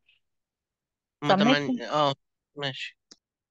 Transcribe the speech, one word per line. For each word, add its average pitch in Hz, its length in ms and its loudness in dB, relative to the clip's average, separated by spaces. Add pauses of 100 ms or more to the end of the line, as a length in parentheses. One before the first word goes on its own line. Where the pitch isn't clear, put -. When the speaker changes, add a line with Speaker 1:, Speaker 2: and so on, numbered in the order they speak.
(1200)
Speaker 1:
ما 147 140 4
Speaker 2:
summation 185 40 0
Speaker 1:
تمانية، 196 540 0
اه، 147 200 2 (420)
ماشي. 139 420 -10 (540)